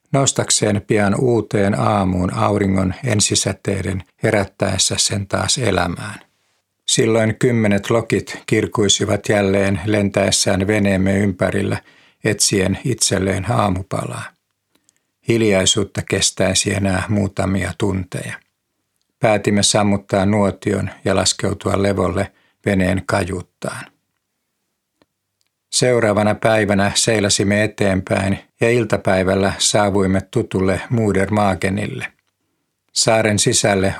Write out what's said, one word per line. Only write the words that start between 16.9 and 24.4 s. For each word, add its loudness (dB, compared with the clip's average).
muutamia -2
tunteja. -4
Päätimme 2
sammuttaa 0
nuotion -2
ja 0
laskeutua -2
levolle -2
veneen 0
kajuuttaan. -6